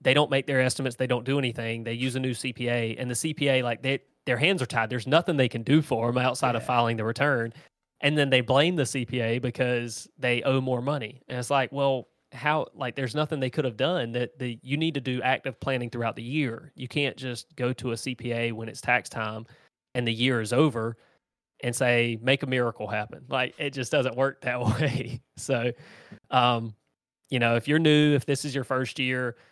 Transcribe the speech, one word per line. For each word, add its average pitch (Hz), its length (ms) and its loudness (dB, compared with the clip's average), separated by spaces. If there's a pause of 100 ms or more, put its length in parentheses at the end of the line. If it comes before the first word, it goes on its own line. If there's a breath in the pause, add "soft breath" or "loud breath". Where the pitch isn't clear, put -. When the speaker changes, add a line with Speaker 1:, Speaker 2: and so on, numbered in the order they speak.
Speaker 1:
they 131 120 4
don't 147 160 4
make 139 160 0
their 135 160 2
estimates, 127 360 -2
they 127 100 0
don't 123 180 0
do 139 140 0
anything, 117 440 -4
they 117 100 -6
use 123 220 -4
a 131 40 -2
new 131 160 -2
C 127 180 -6
P 120 160 -4
A, 117 280 0
and 123 120 -6
the 123 60 -4
C 156 180 -4
P 139 160 2
A, 131 140 4
like, 120 180 -4
they, 135 200 0 (260)
their 123 100 2
hands 165 240 4
are 123 40 0
tied. 113 240 0
There's 120 180 -4
nothing 156 300 4
they 127 100 6
can 113 160 -4
do 147 180 6
for 117 280 0
'em 123 80 0
outside 127 380 2
of 113 80 -2
Speaker 2:
Yeah. - 40 -6
Speaker 1:
filing 120 300 4
the 107 80 -2
return, 117 480 0 (480 loud breath)
and 151 160 2
then 139 120 4
they 127 120 6
blame 143 340 4
the 139 100 2
C 123 200 -2
P 127 160 -2
A 117 180 0
because 120 640 -2 (140)
they 123 240 0
owe 135 160 2
more 127 220 -2
money. 131 480 -6
And 127 100 -6
it's 120 100 -6
like, 135 220 2
well, 139 380 0 (240)
how, 147 420 0
like, 131 200 -6
there's 131 200 -4
nothing 151 240 0
they 131 100 0
could 147 140 -2
have 117 140 -4
done. 131 340 0
That 123 260 -4
the, 123 240 -8
you 135 140 -4
need 160 200 -2
to 143 40 -4
do 127 220 -4
active 127 400 -2
planning 123 280 -2
throughout 117 280 -4
the 117 60 -10
year. 127 520 -4
You 131 140 -10
can't 143 260 -2
just 123 400 -10
go 123 160 -2
to 123 220 -6
a 113 40 -4
C 127 180 -8
P 117 180 -6
A 117 180 -2
when 113 160 -8
it's 110 140 -14
tax 123 260 0
time 110 380 -6 (500 soft breath)
and 123 100 -2
the 117 80 0
year 120 280 2
is 104 100 -6
over 120 460 2 (640 soft breath)
and 120 100 -2
say, 120 480 2
"Make 135 220 2
a 131 40 -4
miracle 123 400 -2
happen." 107 420 -6
Like, 127 280 -2
it 143 120 -4
just 131 240 -4
doesn't 123 240 2
work 135 240 0
that 123 200 -4
<laughs> 110 200 0
way. - 400 -2 (160)
So, 120 340 -2 (600 loud breath)
um, 117 440 4 (540)
you 127 100 0
know, 117 160 4
if 117 140 -2
you're 156 100 4
new, 151 340 6
if 135 120 2
this 139 180 -2
is 139 100 -6
your 131 120 -4
first 131 340 -4
year 127 380 -2 (140 soft breath)